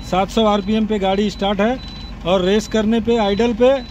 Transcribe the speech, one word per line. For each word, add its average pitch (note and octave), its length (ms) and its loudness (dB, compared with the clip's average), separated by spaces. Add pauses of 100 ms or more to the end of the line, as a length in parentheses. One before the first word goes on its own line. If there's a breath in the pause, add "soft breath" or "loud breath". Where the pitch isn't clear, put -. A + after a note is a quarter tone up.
सात F#3 240 0
सौ A3+ 180 0
आरपीएम G#3 400 0
पे G#3 120 -2
गाड़ी G3 320 0
start G3 300 -2
है। B3 180 0 (460)
और F#3 160 2
race G#3 260 0
करने A3 340 0
पे, A#3 160 0
idle G#3+ 360 0
पे A#3+ 140 4 (240)